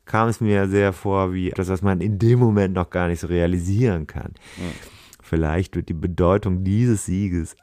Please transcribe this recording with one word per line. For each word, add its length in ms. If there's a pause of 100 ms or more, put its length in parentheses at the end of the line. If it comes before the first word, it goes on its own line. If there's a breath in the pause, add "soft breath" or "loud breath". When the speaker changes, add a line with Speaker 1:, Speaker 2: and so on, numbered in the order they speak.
Speaker 1:
kam 220
es 140
mir 260
sehr 240
vor 420
wie 180
etwas, 180
was 120
man 200
in 180
dem 200
Moment 340
noch 160
gar 180
nicht 140
so 60
realisieren 800
kann. 280 (240 loud breath)
Speaker 2:
Mhm. 140 (500 loud breath)
Speaker 1:
Vielleicht 560
wird 100
die 60
Bedeutung 720
dieses 400
Sieges 580